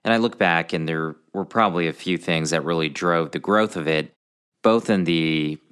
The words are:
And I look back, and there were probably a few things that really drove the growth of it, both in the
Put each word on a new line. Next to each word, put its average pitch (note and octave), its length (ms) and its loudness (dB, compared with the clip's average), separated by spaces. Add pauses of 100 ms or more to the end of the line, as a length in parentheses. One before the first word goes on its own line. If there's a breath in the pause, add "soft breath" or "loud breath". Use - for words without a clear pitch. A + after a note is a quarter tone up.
And A2+ 100 0
I A2+ 40 4
look A2+ 200 0
back, E2+ 360 0
and D#2+ 160 -2
there D#2+ 260 -4 (180)
were G2 120 -4
probably F2+ 420 0
a D#2 60 -2
few F2 260 -4
things D#2+ 320 -2
that D#2+ 140 -2
really E2 240 0
drove E2 420 -2
the - 80 -8
growth G2+ 380 0
of D#2+ 100 -4
it, D#2 260 0 (500)
both A2+ 280 4
in F#2+ 140 4
the D#2+ 540 0 (140)